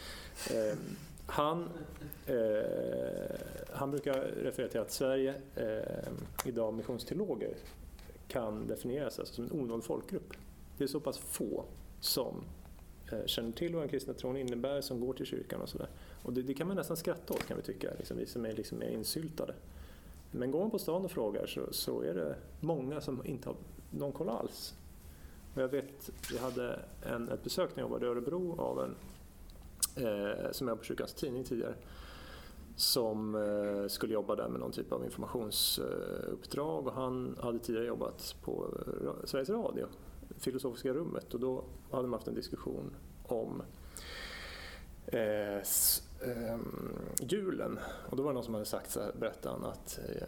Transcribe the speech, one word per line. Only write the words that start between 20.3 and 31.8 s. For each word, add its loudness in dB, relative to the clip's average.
Men 2
går 4
man 4
på 2
stan 2
och -2
frågar 2
så, -2
så 2
är 2
det 2
många 0
som -2
inte -4
har -2
någon 0
koll 0
alls. -2
Och 4
jag 6
vet, -2
jag 0
hade 0
en, 0
ett -2
besök 2
när 0
jag 0
jobbade 2
i 4
Örebro 2
av 2
en, 0
eh, 2
som 0
jag 2
på -12
Kyrkans -2
Tidning -2
tidigare, 0